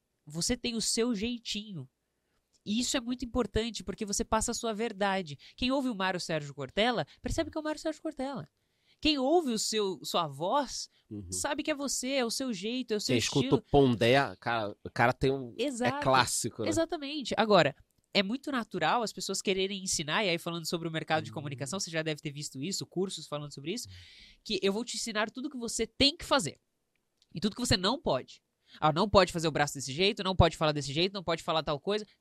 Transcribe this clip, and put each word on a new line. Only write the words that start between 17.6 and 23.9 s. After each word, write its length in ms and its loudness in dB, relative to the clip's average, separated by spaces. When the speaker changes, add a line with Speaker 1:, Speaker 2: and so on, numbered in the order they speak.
Speaker 1:
é 100 2
muito 300 -4
natural 500 0
as 100 -4
pessoas 280 -6
quererem 420 -2
ensinar, 420 -2
e 40 2
aí 100 2
falando 300 -6
sobre 180 -2
o 60 -4
mercado 320 0
de 60 -12
Speaker 2:
Uhum. 40 -12
Speaker 1:
comunicação, 460 -6
você 100 -8
já 120 -2
deve 180 -4
ter 100 -8
visto 320 -10
isso, 240 -6
cursos 400 -6
falando 280 -8
sobre 180 -8
isso, 160 -8
Speaker 2:
Uhum. 60 -16